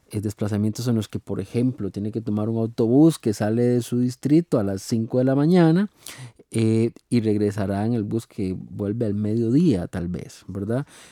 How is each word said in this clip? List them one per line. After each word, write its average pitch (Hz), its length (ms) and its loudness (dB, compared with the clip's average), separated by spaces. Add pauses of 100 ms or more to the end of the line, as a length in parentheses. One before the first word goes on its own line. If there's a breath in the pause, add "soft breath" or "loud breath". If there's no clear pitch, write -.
(100)
Eh, 104 120 -6
desplazamientos 107 640 -2
en 117 60 2
los 107 140 -2
que, - 100 -10
por 98 220 -6
ejemplo, 117 500 -4
tiene 104 200 -6
que 110 120 -6
tomar 107 260 -2
un 113 80 -2
autobús 120 640 4
que 107 160 -2
sale 110 300 0
de 123 180 2
su 123 160 -4
distrito 139 600 0
a 101 60 0
las 98 160 -4
cinco 113 380 -2
de 127 60 2
la 131 100 2
mañana, 170 560 4 (600 loud breath)
eh, 113 420 2 (180)
y 120 100 2
regresará 104 640 0
en 117 80 0
el 113 100 -2
bus 110 240 -4
que 92 320 -6
vuelve 104 460 -4
al 104 100 -2
mediodía, 113 720 2
tal 87 200 -6
vez, - 400 -10
¿verdad? 101 380 -4 (260 loud breath)